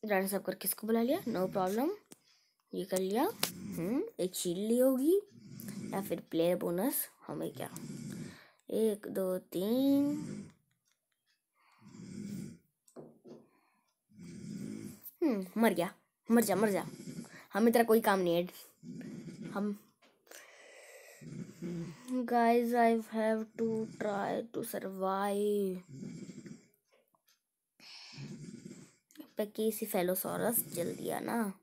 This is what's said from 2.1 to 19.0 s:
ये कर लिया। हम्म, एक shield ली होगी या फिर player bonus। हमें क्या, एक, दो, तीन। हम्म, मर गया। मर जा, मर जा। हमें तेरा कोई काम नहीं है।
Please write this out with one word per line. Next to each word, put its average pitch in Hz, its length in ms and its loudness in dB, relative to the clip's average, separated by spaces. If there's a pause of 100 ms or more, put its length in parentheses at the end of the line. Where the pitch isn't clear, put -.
ये 180 100 -4
कर 190 140 0
लिया। 196 240 2 (240)
हम्म, 202 560 -4 (180)
एक 180 140 0
shield 185 340 -2
ली 240 100 4
होगी 269 380 4 (760)
या 196 100 -2
फिर 180 180 -4 (100)
player 170 260 2
bonus। 185 520 -2 (180)
हमें 156 260 -6
क्या, - 160 -8 (1000)
एक, 208 380 0
दो, 185 300 -2
तीन। 277 1120 0 (4000)
हम्म, 214 240 4 (100)
मर 220 180 6
गया। 175 200 -2 (360)
मर 233 140 8
जा, 190 120 4
मर 214 140 4
जा। 180 160 0 (680)
हमें 226 200 6
तेरा 233 120 8
कोई 226 160 8
काम 202 180 4
नहीं 175 160 2
है। 180 140 2 (1040)